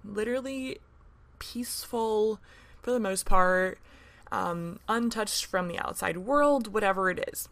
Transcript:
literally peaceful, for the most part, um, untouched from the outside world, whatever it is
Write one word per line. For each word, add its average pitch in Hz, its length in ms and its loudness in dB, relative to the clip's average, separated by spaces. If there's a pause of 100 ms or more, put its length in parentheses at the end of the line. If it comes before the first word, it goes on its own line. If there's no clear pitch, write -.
literally 254 720 -4 (600)
peaceful, 220 1000 -2 (420)
for - 80 -4
the 247 100 2
most 190 260 -2
part, 185 520 6 (540)
um, 170 560 -4
untouched 226 560 -2
from 180 240 -2
the - 100 -6
outside - 380 -2
world, 262 560 2
whatever 190 380 2
it - 220 -4
is - 200 -10